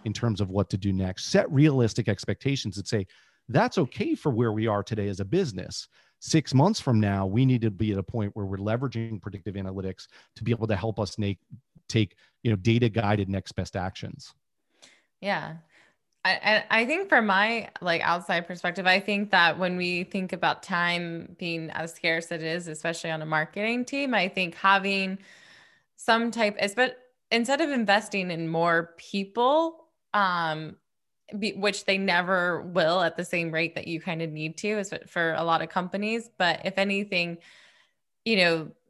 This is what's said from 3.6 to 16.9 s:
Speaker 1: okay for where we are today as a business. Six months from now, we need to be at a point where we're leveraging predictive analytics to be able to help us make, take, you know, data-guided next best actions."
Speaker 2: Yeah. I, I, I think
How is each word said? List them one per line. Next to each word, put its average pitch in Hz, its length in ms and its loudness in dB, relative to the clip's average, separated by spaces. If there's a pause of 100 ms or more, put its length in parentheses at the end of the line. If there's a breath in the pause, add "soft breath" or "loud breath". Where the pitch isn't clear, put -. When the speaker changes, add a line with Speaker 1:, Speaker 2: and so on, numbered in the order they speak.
Speaker 1:
okay 214 360 0
for - 160 -2
where 113 220 2
we 110 160 0
are 101 160 0
today 104 240 -4
as 92 100 -6
a 98 60 -4
business. 107 640 -4 (360 soft breath)
Six - 300 2
months 170 260 6
from 113 200 4
now, 98 260 2
we 110 180 2
need 127 180 4
to 110 100 2
be 107 180 -2
at 98 80 0
a 95 40 -2
point 104 340 -4
where 101 100 -4
we're 95 100 -6
leveraging 113 640 -4
predictive 95 360 -10
analytics 95 500 -8 (300 soft breath)
to 113 80 -10
be 113 80 0
able 110 160 -2
to 104 80 2
help 110 240 -4
us - 180 -4
make, 101 220 -2 (480)
take, 110 260 0 (300 soft breath)
you 120 80 2
know, 104 40 2
data-guided 104 720 2
next 98 240 -6
best - 220 -6
actions." - 580 -8 (880 soft breath)
Speaker 2:
Yeah. 175 340 -6 (720 soft breath)
I, 208 460 2
I, 220 120 4
I 240 40 0
think 359 220 -2